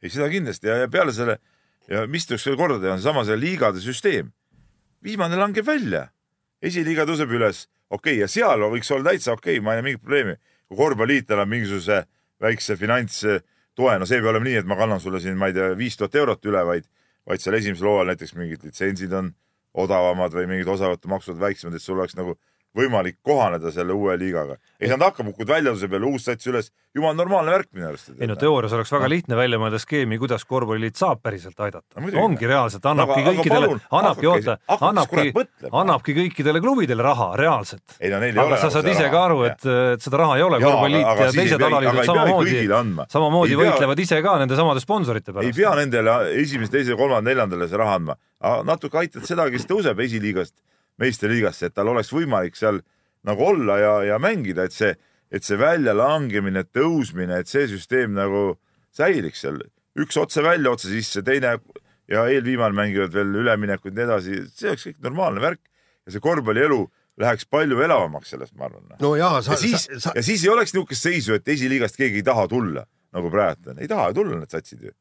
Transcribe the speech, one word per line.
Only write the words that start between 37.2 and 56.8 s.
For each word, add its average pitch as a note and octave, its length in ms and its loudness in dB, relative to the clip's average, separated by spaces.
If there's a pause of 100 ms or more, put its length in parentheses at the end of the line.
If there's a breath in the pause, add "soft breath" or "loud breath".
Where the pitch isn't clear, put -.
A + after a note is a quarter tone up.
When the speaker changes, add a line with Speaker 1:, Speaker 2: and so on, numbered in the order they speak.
Speaker 2:
reaalselt. A2 560 -2
Speaker 1:
Ei G2 160 -2
no G2 80 0
neil A#2 160 0
ei - 0 -
Speaker 2:
Aga C3 80 6
Speaker 1:
ole C#3+ 160 2
Speaker 2:
sa - 0 -
Speaker 1:
nagu D3 140 2
Speaker 2:
saad D3+ 100 2
Speaker 1:
seda - 80 2
Speaker 2:
ise - 80 4
Speaker 1:
raha. C#3 140 2
Speaker 2:
ka F3+ 100 4
aru, D#3 240 2
et, - 160 -8
Speaker 1:
Jaa. B2+ 320 2
Speaker 2:
et - 80 -10
seda C#3 160 2
raha D3 160 4
ei E3 80 4
ole. C#3+ 160 4
Speaker 1:
Jaa, C#3+ 80 6
Speaker 2:
Korvpalliliit C#3 360 4
Speaker 1:
aga, A2+ 120 4
aga - 80 6
Speaker 2:
ja B2+ 80 2
Speaker 1:
siis - 80 2
ei - 60 4
Speaker 2:
teised - 100 2
Speaker 1:
pea, - 140 4
Speaker 2:
alaliidud C3+ 180 4
Speaker 1:
aga A#2+ 80 4
ei - 80 4
pea - 80 4
Speaker 2:
samamoodi, E3 400 4
Speaker 1:
kõigile A2 240 2
andma. F#2+ 300 -2 (100)
Speaker 2:
samamoodi D#3 320 4
Speaker 1:
Ei C#3 140 2
pea. - 100 6
Speaker 2:
võitlevad C#3 320 2
ise D#3 160 2
ka F#3 160 2
nende C3+ 240 2
samade C#3+ 240 2
sponsorite A#2+ 480 -2
pärast. A2 160 -2
Speaker 1:
Ei A#2 80 -6
pea G3 160 4
nendele A#2+ 420 2 (220)
esimese, C#3 400 -2
teise, B2 240 0
kolmanda, B2 320 2
neljandale F#2 320 0
see G2 160 -2
raha G2+ 160 2
andma. D#2 200 -6 (200)
Aga A2 240 0
natuke D#3+ 400 -2
aitad B2+ 240 -8
seda, E3 240 0
kes B2 160 -6
tõuseb E3+ 400 0
esiliigast G#2 480 -4 (460)
meistriliigasse, A2 720 -2
et - 20 -20
tal G2+ 160 -2
oleks A#2 240 -2
võimalik B2 480 -2
seal G#2 220 0 (420)
nagu G2+ 220 -2
olla B2 340 2
ja, G#2 120 4 (120)
ja G#2 160 0
mängida, A#2 480 -2
et - 80 -10
see, G#2+ 140 2 (420)
et - 140 -8
see G2+ 100 -2
väljalangemine, A#2+ 1040 0 (160)
tõusmine, G#2 640 -2